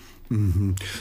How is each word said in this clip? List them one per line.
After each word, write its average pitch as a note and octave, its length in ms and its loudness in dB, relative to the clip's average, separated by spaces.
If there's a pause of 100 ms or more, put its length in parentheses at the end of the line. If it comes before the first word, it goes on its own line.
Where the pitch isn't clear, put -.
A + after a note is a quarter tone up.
(300)
Мгм. G2 460 2 (240)